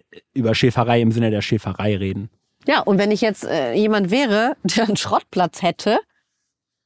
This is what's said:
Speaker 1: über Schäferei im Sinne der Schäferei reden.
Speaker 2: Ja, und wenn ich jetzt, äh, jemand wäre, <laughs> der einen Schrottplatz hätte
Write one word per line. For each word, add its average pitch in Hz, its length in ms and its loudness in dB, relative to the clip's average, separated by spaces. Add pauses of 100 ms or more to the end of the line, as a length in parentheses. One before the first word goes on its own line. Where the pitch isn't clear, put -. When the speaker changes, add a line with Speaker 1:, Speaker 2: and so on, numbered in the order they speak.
(340)
Speaker 1:
über 113 220 0
Schäferei 120 460 4
im 113 100 4
Sinne 113 200 0
der 104 100 0
Schäferei 104 560 -2
reden. 98 320 -6 (360)
Speaker 2:
Ja, 277 160 2
und 196 160 0
wenn 202 140 2
ich 214 100 -2
jetzt, 220 240 -2
äh, 131 280 -4
jemand 208 360 0
wäre, 233 500 0
<laughs> - 40 -8
der 220 240 0
einen 202 100 -2
Schrottplatz - 640 -2
hätte 208 380 0 (880)